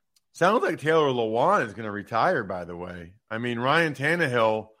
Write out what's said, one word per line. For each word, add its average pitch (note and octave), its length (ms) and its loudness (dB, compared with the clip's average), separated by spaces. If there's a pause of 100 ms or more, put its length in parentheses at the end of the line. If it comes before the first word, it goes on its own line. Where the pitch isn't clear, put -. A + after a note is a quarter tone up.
(340)
sounds G#3 280 2
like E3+ 160 -2
Taylor D3+ 300 2
Lewan B2+ 580 2
is G2+ 80 -12
gonna A2 160 -8
retire, A#2 540 -2
by F2+ 200 -8
the F2 120 -10
way. F2+ 380 -12 (140)
I A2 100 -6
mean, A#2+ 200 -4
Ryan D3+ 360 2
Tannehill, B2 760 0 (120)